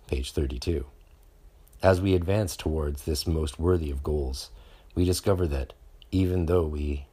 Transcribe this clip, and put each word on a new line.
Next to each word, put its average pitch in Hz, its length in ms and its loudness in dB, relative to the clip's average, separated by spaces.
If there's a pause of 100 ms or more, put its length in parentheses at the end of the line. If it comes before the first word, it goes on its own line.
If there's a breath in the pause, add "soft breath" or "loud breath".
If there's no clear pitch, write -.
Page 69 260 -4
thirty-two. 69 540 -2 (960)
As 92 180 6
we 95 140 2
advance 95 420 0
towards 76 460 -2
this - 240 -2
most 80 320 -2
worthy 82 320 2
of 69 120 -6
goals, 71 480 -4 (440 soft breath)
we 90 100 2
discover 90 440 2
that, 69 240 -4 (400)
even 90 340 2
though 87 200 4
we 73 460 -4